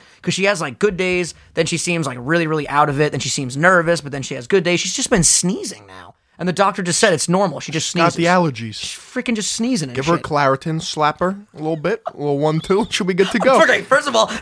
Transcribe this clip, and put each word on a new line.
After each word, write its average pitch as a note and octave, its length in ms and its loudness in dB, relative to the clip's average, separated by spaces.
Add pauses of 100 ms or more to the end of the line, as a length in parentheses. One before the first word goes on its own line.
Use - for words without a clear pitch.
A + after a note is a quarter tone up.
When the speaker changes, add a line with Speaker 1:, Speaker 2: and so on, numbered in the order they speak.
(220)
Speaker 1:
'cause F3 140 -4
she F#3 80 -2
has, G3 180 0
like, C3+ 160 -6
good G3+ 200 0
days, F3+ 360 -2 (220)
then E3 100 2
she E3 120 -2
seems, E3 280 -2
like, B2 160 -6
really, D#3+ 240 0
really D3+ 240 -2
out D3 200 2
of C#3 120 0
it, D3+ 100 2
then C#3 100 -4
she B2 80 -6
seems C3 280 -6
nervous, E3+ 440 4
but C#3+ 100 -12
then C#3 100 -8
she C3+ 140 -8
has B2 100 -10
good F#3+ 180 2
days. F3 160 2
She's F#3 140 -4
just - 160 -4
been F#3+ 140 4
sneezing F#3 640 -2
now. F#2 260 -20 (240)
And F3 100 -4
the F3+ 60 0
doctor G3 280 2
just F3 180 -2
said G3+ 140 6
it's D3+ 160 -2
normal. F3 300 2
She - 120 -10
just D#3 240 -4
Speaker 2:
Got E3+ 180 4
Speaker 1:
sneezes. - 20 -8
Speaker 2:
the E3+ 100 0
allergies. C#3+ 500 0
Speaker 1:
She's - 220 -10
freaking A#3+ 380 -6
just G#3 160 -6
sneezing A3+ 380 -2
and A#2+ 60 -14
Speaker 2:
Give C#3+ 120 -2
her E3+ 80 4
Speaker 1:
shit. - 80 -6
Speaker 2:
Claritin, D3 580 0
slap D3+ 380 -2
her F#3+ 180 -2 (160)
a - 40 -18
little D#3 180 -4
bit, F3 320 -4
a - 100 -12
little C#3+ 220 -2
one, D#3 200 2
two. F#3+ 300 0
She'll - 160 -2
be F#3+ 80 0
good F#3 160 2
to B3 100 -2
Speaker 1:
<laughs> - 0 -
Speaker 2:
go. B3+ 220 6
Speaker 1:
Okay, - 220 4
first C#4+ 240 2
of A#3 80 -2
all, A3 160 2 (100)